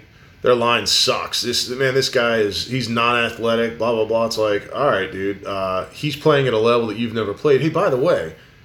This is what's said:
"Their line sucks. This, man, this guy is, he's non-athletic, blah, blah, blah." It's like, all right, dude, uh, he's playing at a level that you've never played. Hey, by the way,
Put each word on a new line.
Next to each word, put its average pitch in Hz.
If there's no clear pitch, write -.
"Their 123
line 117
sucks. -
This, 117
man, 127
this 131
guy 120
is, 101
he's 123
non-athletic, 117
blah, 113
blah, 110
blah." 113
It's 113
like, 104
all 127
right, 95
dude, 98
uh, 95
he's 143
playing 143
at 117
a 110
level 117
that 104
you've 113
never 101
played. 135
Hey, 156
by 165
the 131
way, 123